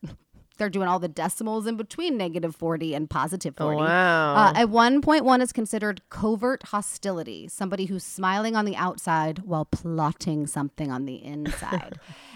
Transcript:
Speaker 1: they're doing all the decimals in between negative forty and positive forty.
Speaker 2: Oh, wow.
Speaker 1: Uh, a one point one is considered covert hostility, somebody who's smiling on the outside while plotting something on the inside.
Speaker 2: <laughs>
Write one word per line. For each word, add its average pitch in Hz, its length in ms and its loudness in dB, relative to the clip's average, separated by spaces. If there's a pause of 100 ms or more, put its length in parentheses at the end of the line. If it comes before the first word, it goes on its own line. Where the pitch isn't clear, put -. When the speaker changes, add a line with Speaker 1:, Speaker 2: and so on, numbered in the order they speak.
(580)
Speaker 1:
they're 208 120 -2
doing 190 200 0
all 180 100 2
the 175 80 -2
decimals 214 600 -4
in 226 100 -2
between 277 400 -4
negative 170 380 -2
forty 160 380 -2
and 151 160 -2
positive 156 480 -2
forty. 151 220 0
Speaker 2:
Oh, 156 60 2
wow. 165 500 4
Speaker 1:
Uh, 202 180 8 (100)
a 233 40 4
one 233 340 6
point 302 220 4
one 254 180 6
is 247 120 -2
considered 214 560 -2
covert 226 540 0
hostility, 170 840 -6
somebody 190 380 -4
who's 190 180 -4
smiling 202 540 0
on 214 80 2
the 196 100 -2
outside 160 640 0
while 170 260 -2
plotting 160 800 -2
something 143 440 -4
on 127 140 -4
the 127 180 -10
inside. 147 800 -6
Speaker 2:
<laughs> - 60 -20 (260)